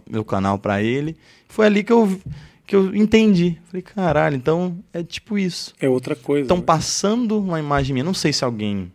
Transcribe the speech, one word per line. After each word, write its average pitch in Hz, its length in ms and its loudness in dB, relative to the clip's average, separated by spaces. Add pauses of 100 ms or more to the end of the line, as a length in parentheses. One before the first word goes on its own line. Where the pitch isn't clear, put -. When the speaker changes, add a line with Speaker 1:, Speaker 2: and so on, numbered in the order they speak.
Speaker 1:
meu 110 160 -4
canal 98 340 0
pra 101 240 -2
ele. 143 340 -2 (320)
Foi - 180 0
ali 208 180 2
que 233 80 0
eu, 208 280 2 (460)
que - 80 -2
eu 190 200 2
entendi. 208 640 4 (100)
Falei, 185 160 -10
"Caralho, 156 540 0
então 170 420 -2 (140)
é 175 100 -8
tipo - 360 -8
isso." 185 420 -6
Speaker 2:
É 139 80 0
outra 127 280 0
coisa, 143 320 -2
Speaker 1:
Tão 180 100 4
Speaker 2:
né? 175 60 -4
Speaker 1:
passando 208 760 0
uma 185 220 -2
imagem 143 340 0
minha. 127 100 0
Não 185 100 -2
sei 156 180 0
se - 120 -2
alguém 104 500 -4